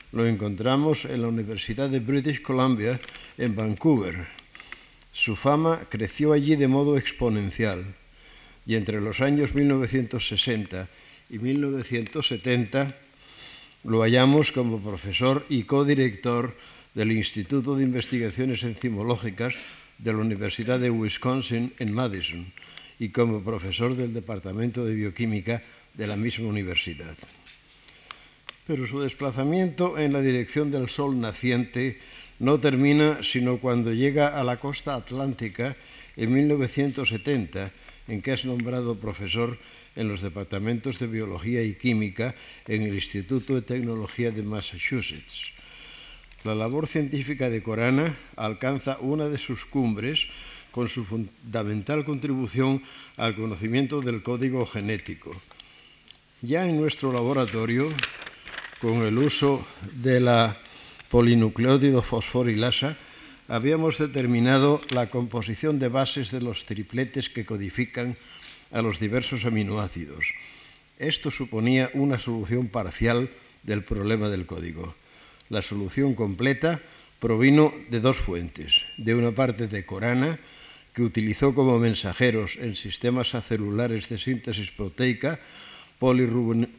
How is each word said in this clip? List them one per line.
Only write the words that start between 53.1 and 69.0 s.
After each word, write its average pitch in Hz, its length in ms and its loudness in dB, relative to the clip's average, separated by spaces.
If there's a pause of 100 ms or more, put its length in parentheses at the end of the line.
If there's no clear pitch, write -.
al 110 180 0
conocimiento 113 640 -2
del 120 240 -4
código 123 420 -2
genético. 98 680 -6 (1080)
Ya 156 240 0
en 165 140 2
nuestro 143 320 0
laboratorio, 120 800 0 (880)
con 117 220 2
el 110 160 2
uso 139 500 2 (280)
de 127 260 4
la 113 360 6 (520)
polinucleótido 120 920 6
fosforilasa, 123 920 0 (540)
habíamos 151 480 2
determinado 135 840 4 (120)
la 123 180 2
composición 120 680 -2
de 131 120 0
bases 131 420 -2
de 127 80 -4
los 120 260 -6
tripletes 120 640 -4
que 113 160 -6
codifican 117 720 -4 (560)
a 117 100 -2
los 104 200 -2